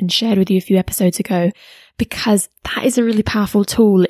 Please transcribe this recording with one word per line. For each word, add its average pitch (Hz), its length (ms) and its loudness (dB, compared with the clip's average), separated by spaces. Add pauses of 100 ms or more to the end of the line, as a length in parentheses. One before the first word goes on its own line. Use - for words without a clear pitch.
and 180 100 -2
shared 226 280 0
with 190 120 0
you 190 80 2
a - 20 2
few 190 180 0
episodes - 420 -2
ago, 175 320 0 (440)
because 214 520 -2 (260)
that - 100 -8
is 247 140 0
a 233 60 2
really 220 180 0
powerful 208 420 -2
tool 196 460 2